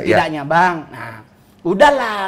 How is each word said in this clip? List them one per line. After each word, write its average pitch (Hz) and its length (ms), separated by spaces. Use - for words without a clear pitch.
setidaknya, 165 380
Bang. 170 300
Nah, 117 260
udahlah, 226 680